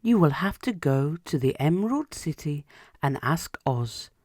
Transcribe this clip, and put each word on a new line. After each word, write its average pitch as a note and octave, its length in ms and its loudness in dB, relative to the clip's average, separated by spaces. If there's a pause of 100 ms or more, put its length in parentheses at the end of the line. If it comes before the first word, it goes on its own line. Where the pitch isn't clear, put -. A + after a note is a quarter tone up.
You A3+ 180 4
will E3 120 8
have F#3+ 280 -4
to - 120 -4
go D3 540 0
to E3 140 -2
the C3 200 0
Emerald G#3 540 0
City D3 520 -6 (360)
and C#3 200 0
ask - 440 -2
Oz A#2+ 460 -4 (140)